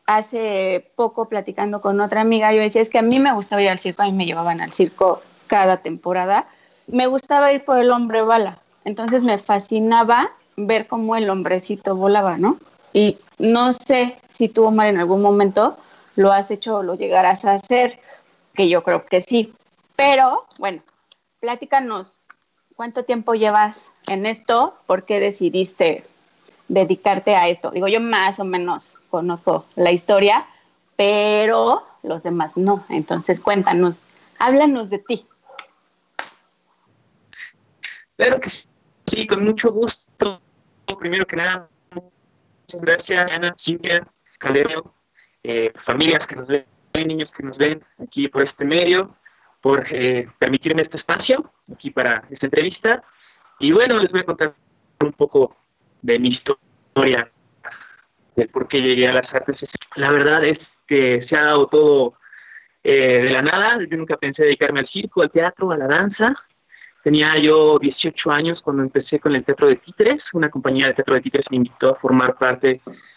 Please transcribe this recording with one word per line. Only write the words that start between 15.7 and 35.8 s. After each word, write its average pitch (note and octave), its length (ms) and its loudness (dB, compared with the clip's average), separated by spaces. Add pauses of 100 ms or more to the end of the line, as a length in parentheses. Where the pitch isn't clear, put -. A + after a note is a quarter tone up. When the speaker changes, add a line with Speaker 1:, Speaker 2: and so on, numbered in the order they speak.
Speaker 1:
lo G3 160 4
has G3 180 0
hecho A3 260 -6
o G3+ 60 -4
lo F3+ 120 -4
llegarás F#3 520 0
a G3+ 80 4
hacer, B3 440 0 (560)
que G3 140 2
yo E3+ 140 2
creo E3+ 240 -2
que F3+ 160 0
sí. A3 300 -2 (440)
Pero, C4+ 500 2 (120)
bueno, F#3 240 -8 (580)
platícanos, A#3 720 -6 (600)
¿cuánto A#3 300 -8
tiempo A#3 300 -2
llevas G#3+ 560 0 (160)
en G3 180 -6
esto? A#3 480 -2 (140)
¿Por F#3+ 180 -2
qué G#3 160 -2
decidiste F#3 840 -2 (640)
dedicarte F#3+ 680 0
a F3 120 4
esto? F3 220 -4
Digo, F#3+ 180 -4
yo A3 120 0
más G#3 400 -2
o G3 40 -6
menos F3 520 -6 (140)
conozco E3+ 560 -4 (100)
la F3 160 2
historia, G3+ 540 2 (500)
pero G#3+ 840 2 (200)
los E3 200 -8
demás E3+ 340 -6
no. F#3+ 320 0
Entonces, E3 540 -4
cuéntanos, F3+ 580 0 (380)
háblanos C4 500 2
de G3+ 120 -4
ti. - 260 -6 (3000)